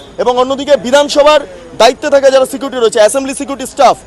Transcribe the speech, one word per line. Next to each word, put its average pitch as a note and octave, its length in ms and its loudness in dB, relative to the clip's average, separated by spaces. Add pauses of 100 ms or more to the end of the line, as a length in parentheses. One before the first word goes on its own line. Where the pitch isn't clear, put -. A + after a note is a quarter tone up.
(180)
এবং B3 200 -2
অন্যদিকে C4+ 380 0
বিধানসভার C#4+ 640 2 (380)
দায়িত্বে C4 320 0
থাকা C#4 200 2
যারা C4 160 2
সিকিউরিটি B3+ 340 -8
রয়েছে, A3+ 180 0
অ্যাসেম্বলি C4+ 360 0
সিকিউরিটি C4+ 360 -10
স্টাফ, A3+ 260 2 (100)